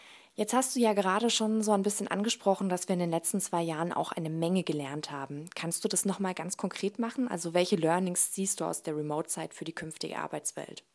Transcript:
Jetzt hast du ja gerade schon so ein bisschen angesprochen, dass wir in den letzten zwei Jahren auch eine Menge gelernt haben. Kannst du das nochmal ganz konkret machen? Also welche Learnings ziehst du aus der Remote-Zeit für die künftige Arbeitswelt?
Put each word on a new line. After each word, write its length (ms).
Jetzt 200
hast 200
du 60
ja 140
gerade 340
schon 340
so 100
ein 100
bisschen 260
angesprochen, 600
dass 180
wir 60
in 60
den 100
letzten 280
zwei 220
Jahren 320
auch 200
eine 180
Menge 320
gelernt 480
haben. 440
Kannst 300
du 40
das 180
nochmal 260
ganz 240
konkret 420
machen? 300
Also 240
welche 240
Learnings 560
ziehst 280
du 40
aus 180
der 140
Remote-Zeit 560
für 140
die 80
künftige 440
Arbeitswelt? 680